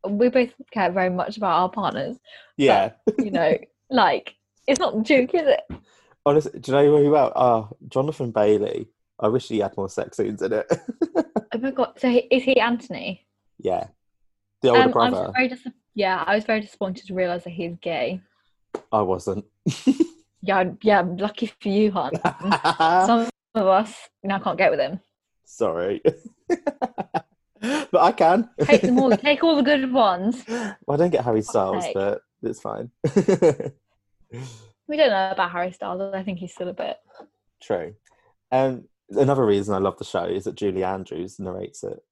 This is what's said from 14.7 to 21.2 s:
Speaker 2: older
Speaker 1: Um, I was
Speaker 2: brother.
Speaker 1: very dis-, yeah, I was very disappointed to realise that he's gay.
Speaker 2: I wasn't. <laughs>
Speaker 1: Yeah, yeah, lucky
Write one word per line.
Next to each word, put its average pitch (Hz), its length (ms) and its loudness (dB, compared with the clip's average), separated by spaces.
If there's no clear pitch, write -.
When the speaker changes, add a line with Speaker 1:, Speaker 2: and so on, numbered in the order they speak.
Speaker 2:
older 240 120 8
Speaker 1:
Um, 262 60 4
I 233 200 2
was - 40 0
Speaker 2:
brother. - 200 -4
Speaker 1:
very 254 160 0
dis-, 254 180 -10
yeah, 185 320 -2
I 196 80 2
was 214 100 -2
very 220 160 -2
disappointed 196 460 -8
to 185 80 -12
realise 180 300 -2
that 175 60 -14
he's 170 300 -8
gay. 165 400 -4
Speaker 2:
I 107 100 2
wasn't. 92 420 -4
<laughs> - 0 -
Speaker 1:
Yeah, 185 300 0
yeah, 208 180 4
lucky 190 460 -6